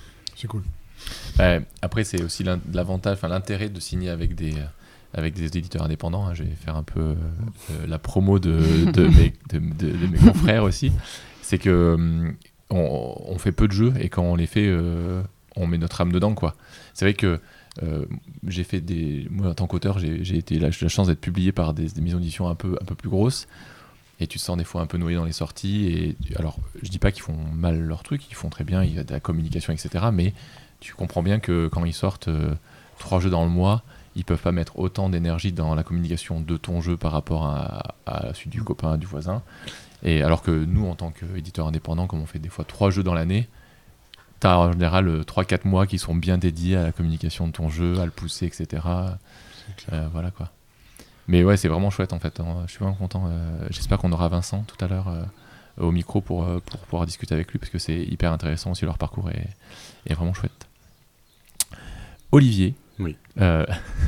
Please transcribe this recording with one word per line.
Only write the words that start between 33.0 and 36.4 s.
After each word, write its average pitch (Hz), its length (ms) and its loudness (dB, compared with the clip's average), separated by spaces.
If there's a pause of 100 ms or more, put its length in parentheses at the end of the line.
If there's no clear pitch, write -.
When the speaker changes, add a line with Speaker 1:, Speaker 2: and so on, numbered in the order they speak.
Speaker 2:
jeux 92 100 2
dans 85 140 2
le 85 60 2
mois, 95 320 2 (320)
ils - 100 -6
peuvent 82 160 0
pas 87 120 0
mettre 85 260 -2
autant 95 320 -2
d'énergie 85 420 0
dans 80 220 0
la 78 80 0
communication 85 580 -4
de 80 160 -2